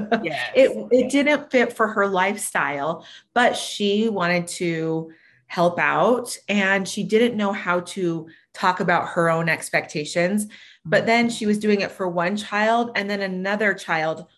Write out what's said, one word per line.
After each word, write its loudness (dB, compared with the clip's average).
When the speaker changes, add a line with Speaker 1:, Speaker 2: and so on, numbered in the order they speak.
Speaker 1:
Yes. -6
Speaker 2:
It, 4
it 4
didn't 2
fit 2
for 0
her 0
lifestyle, -2
but 4
she 0
wanted 0
to -4
help 0
out 2
and 0
she -6
didn't 2
know -2
how -2
to -6
talk 0
about 0
her 2
own 0
expectations. -2
But 2
Speaker 1:
Mm-hmm. 0
Speaker 2:
then 4
she -4
was 2
doing 2
it -4
for -4
one -2
child, 0
and -4
then -4
another -2
child -4